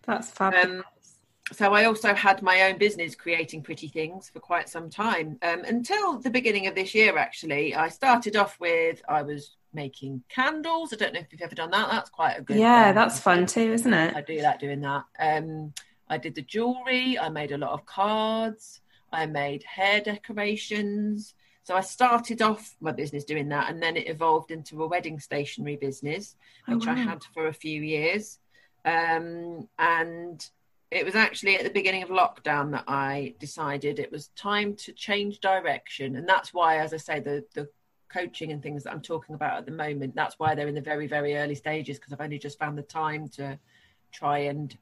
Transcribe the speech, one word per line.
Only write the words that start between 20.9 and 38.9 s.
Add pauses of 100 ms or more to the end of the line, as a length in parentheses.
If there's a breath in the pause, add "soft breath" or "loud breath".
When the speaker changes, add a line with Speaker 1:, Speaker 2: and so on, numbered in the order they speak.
Speaker 2:
So
I
started
off
my
business
doing
that,
and
then
it
evolved
into
a
wedding
stationery
business, (320 soft breath)
Speaker 1:
Oh,
Speaker 2:
which
I
Speaker 1:
wow.
Speaker 2:
had
for
a
few
years. (460)
Um, (100)
and (460)
it
was
actually
at
the
beginning
of
lockdown
that
I
decided
it
was
time
to
change
direction.
And
that's
why,
as
I
say,
the, (100)
the (400)
coaching
and
things
that